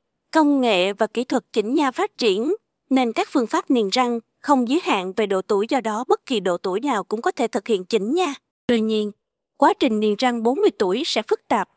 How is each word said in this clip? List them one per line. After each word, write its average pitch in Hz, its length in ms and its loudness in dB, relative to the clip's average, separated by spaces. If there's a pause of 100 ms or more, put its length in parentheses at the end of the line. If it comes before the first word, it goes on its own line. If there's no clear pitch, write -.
(300)
công 294 300 2
nghệ 202 320 2
và 214 140 0
kỹ 233 180 -4
thuật 254 280 -2
chỉnh 220 220 0
nha 285 160 2
phát 359 280 -4
triển, 233 360 0 (360)
nên 254 220 2
các 339 180 -2
phương 247 160 0
pháp 330 240 -2
niềng 233 180 2
răng 240 320 0 (200)
không 262 280 2
giới 285 140 2
hạn 190 340 -2
về 220 100 0
độ 190 160 0
tuổi, 208 260 0
do 269 120 0
đó 220 280 -4
bất - 180 0
kỳ 233 140 -2
độ 180 160 0
tuổi 185 240 -4
nào 240 240 -2
cũng 220 180 -6
có 359 80 0
thể 247 180 -2
thực - 180 -6
hiện 196 180 -2
chỉnh 214 300 -2
nha. 339 200 0 (320)
Tuy 240 140 2
nhiên, 214 300 -2 (460)
quá 302 240 4
trình 220 200 2
niềng 214 180 2
răng 240 240 0
bốn 247 180 0
mươi 403 180 4
tuổi 208 280 0
sẽ - 160 -2
phức - 260 -4
tạp 214 280 0